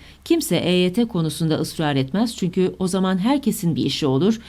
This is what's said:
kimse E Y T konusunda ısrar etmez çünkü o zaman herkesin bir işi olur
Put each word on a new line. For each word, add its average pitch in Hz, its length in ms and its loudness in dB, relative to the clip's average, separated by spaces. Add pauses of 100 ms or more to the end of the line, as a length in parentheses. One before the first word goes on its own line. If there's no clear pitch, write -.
(260)
kimse 311 300 0
E 165 160 0
Y 180 220 2
T 233 120 2
konusunda 160 540 -2
ısrar 160 360 -2
etmez 185 400 0
çünkü 185 440 0
o 185 80 0
zaman 185 300 0
herkesin 214 580 0
bir - 100 0
işi 139 200 -2
olur 151 440 2